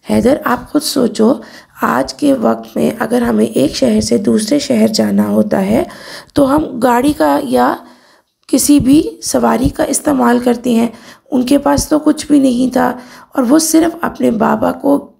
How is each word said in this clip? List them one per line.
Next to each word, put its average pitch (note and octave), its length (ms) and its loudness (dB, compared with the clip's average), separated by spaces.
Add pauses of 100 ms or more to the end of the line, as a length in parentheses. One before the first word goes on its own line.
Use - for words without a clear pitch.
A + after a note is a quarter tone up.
हैदर, A3 380 2
आप - 240 -4
खुद D4 120 -2
सोचो, A#3 580 0 (420)
आज B3 300 -2
के C#4+ 200 0
वक्त A3+ 440 -4
में A3+ 200 -2
अगर A#3 260 -2
हमें A3+ 260 0
एक B3 280 0
शहर G#3+ 240 2
से A#3 180 0
दूसरे A3+ 420 0
शहर A3+ 280 0
जाना G#3 400 0
होता G#3 300 0
है, G#3+ 280 0 (480)
तो C#4+ 100 2
हम C4+ 360 -2
गाड़ी B3 320 2
का C#4+ 320 0
या B3 420 0 (600)
किसी C#4+ 320 4
भी D4+ 420 2
सवारी A#3 460 0
का - 160 -2
इस्तेमाल B3 560 0
करते B3 320 -2
हैं। A#3 200 0 (400)
उनके B3+ 260 2
पास C#4 300 0
तो D4+ 100 0
कुछ D4+ 300 -2
भी D4 120 4
नहीं B3+ 300 0
था B3 280 -2 (380)
और C4+ 60 0
वो B3+ 160 4
सिर्फ़ D#4+ 440 2
अपने B3 280 -2
बाबा A3 420 0
को C#4 260 0 (220)